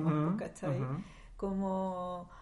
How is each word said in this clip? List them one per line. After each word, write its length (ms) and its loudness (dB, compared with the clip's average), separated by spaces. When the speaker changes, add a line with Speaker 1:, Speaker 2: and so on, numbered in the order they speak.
Speaker 1:
Ujú, 300 6
Speaker 2:
¿Cachai? 460 0
Speaker 1:
ujú. 200 -2
Speaker 2:
Como, 920 -2